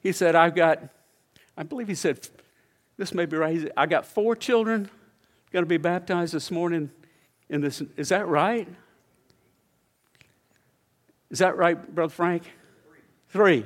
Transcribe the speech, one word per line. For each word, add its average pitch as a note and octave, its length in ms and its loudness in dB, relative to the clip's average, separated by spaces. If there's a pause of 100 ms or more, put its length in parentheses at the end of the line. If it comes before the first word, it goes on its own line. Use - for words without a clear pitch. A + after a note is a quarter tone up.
he F#3+ 100 -2
said, E3+ 240 2
"I've E3 180 6
got," E3 300 2 (720)
I D#3 60 -10
believe A#3 240 -8
he G3 80 -4
said, - 320 -4 (680)
"This F#3+ 160 -8
may E3+ 140 -2
be D#3 120 -4
right," D#3+ 180 0
he E3 60 -2
said, D3+ 140 -6
"I C#3+ 120 2
got D#3 180 0
four A3 300 -2
children A3+ 540 0 (640)
gonna F3 140 0
be E3+ 120 0
baptized F3 580 -2
this D3+ 160 -6
morning E3+ 400 -2 (580)
in D3 120 -2
this." C#3+ 200 -4 (140)
Is D3 140 -6
that F#3+ 180 0
right? F#3 400 0 (2750)
Is B2 80 -8
that F#3 180 2
right, F3 380 0
Brother D#3+ 180 -2
Frank? F3 300 -2 (880)
Three. F3 320 4
Three. - 20 -10